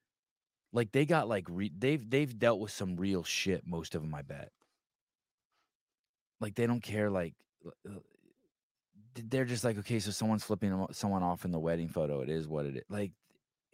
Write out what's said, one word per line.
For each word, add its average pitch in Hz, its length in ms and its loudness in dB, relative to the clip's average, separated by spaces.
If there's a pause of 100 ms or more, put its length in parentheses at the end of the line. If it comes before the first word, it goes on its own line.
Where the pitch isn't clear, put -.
(720)
like, 113 200 2
they 143 140 6
got, 147 220 4
like, 98 200 0
re-, 90 280 -2
they've, 123 340 0
they've 131 280 2
dealt 117 220 6
with 107 120 -6
some 92 240 -2
real 92 260 2
shit, - 440 0
most 85 280 -4
of 80 80 -4
'em, 78 120 -4
I 71 80 -6
bet. 69 280 -12 (1900)
Like, 104 160 -6
they 117 100 4
don't 120 160 0
care, 104 280 0
like, 87 240 0 (300)
l-, 85 80 -14 (140)
l-, 98 160 -12 (1120)
th-, 113 160 -10
they're 131 140 2
just 120 200 -2
like, 110 140 0
"Okay, 113 220 0
so 101 100 -2
someone's 110 340 2
flipping 101 280 0
o-, 95 200 0
someone 98 300 0
off 87 220 0
in 90 80 -2
the 80 80 0
wedding 82 280 0
photo. 73 340 0
It 64 60 -4
is 78 200 -2
what 76 180 -2
it 67 100 -6
is." 60 140 -8
Like 101 220 -4 (600)